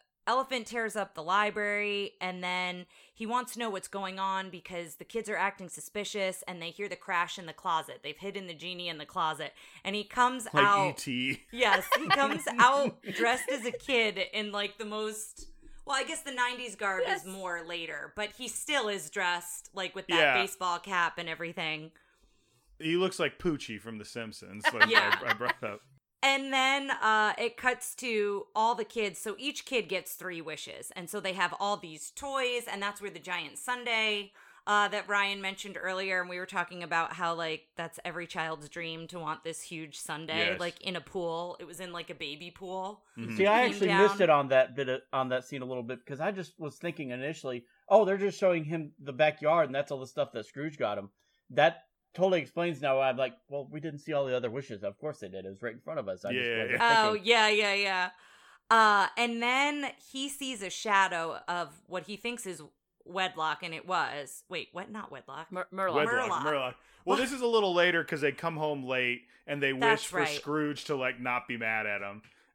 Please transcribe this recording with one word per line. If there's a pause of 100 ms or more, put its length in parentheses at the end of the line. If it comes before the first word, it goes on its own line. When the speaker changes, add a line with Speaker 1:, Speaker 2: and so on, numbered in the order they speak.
(280)
Speaker 1:
elephant
tears
up
the
library,
and
then (280)
he
wants
to
know
what's
going
on
because
the
kids
are
acting
suspicious,
and
they
hear
the
crash
in
the
closet.
They've
hidden
the
genie
in
the
closet, (300)
and
he
comes
Speaker 2:
Like
Speaker 1:
out
Speaker 2:
E
T.
Speaker 1:
Yes, (120)
he
comes
Speaker 2:
<laughs>
Speaker 1:
out
dressed
as
a
kid (160)
in,
like,
the
most, (380)
well,
I
guess
the
nineties
garb
Speaker 3:
Yes.
Speaker 1:
is
more
later,
but
he
still
is
dressed,
like,
with
that
Speaker 2:
Yeah.
Speaker 1:
baseball
cap
and
everything. (880)
Speaker 2:
He
looks
like
Poochie
from
The
Simpsons,
like
Speaker 1:
Yeah.
Speaker 2:
I,
I
brought
up. (400)
Speaker 1:
And
then,
uh,
it
cuts
to
all
the
kids.
So
each
kid
gets
three
wishes.
And
so
they
have
all
these
toys,
and
that's
where
the
giant
sundae, (340)
uh,
that
Ryan
mentioned
earlier,
and
we
were
talking
about
how,
like, (100)
that's
every
child's
dream
to
want
this
huge
sundae, (180)
Speaker 2:
Yes.
Speaker 1:
like,
in
a
pool.
It
was
in,
like,
a
baby
pool. (140)
Speaker 2:
Mm-hmm.
Speaker 4:
See,
I
Speaker 1:
Came
Speaker 4:
actually
Speaker 1:
down.
Speaker 4:
missed
it
on
that
bit
of, (120)
on
that
scene
a
little
bit
because
I
just
was
thinking
initially, (220)
"Oh,
they're
just
showing
him
the
backyard,
and
that's
all
the
stuff
that
Scrooge
got
him." (400)
That (320)
totally
explains
now
why
I'm
like, (160)
"Well,
we
didn't
see
all
the
other
wishes.
Of
course
they
did.
It
was
right
in
front
of
us."
I
just
Speaker 2:
Yeah,
Speaker 4:
wasn't
Speaker 2:
yeah.
Speaker 1:
Oh,
Speaker 4:
thinking.
Speaker 1:
yeah,
yeah,
yeah. (640)
Uh, (100)
and
then (200)
he
sees
a
shadow
of (140)
what
he
thinks
is (400)
wedlock,
and
it
was,
wait,
what?
Not
wedlock.
Speaker 3:
Mur-,
Murloc. (120)
Speaker 2:
Wedlock,
Speaker 1:
Murloc.
Speaker 2:
Murloc.
Well, (280)
Speaker 1:
What?
Speaker 2:
this
is
a
little
later
'cause
they
come
home
late (180)
and
they
Speaker 1:
That's
Speaker 2:
wish
for
Speaker 1:
right.
Speaker 2:
Scrooge
to,
like,
not
be
mad
at
him. (320)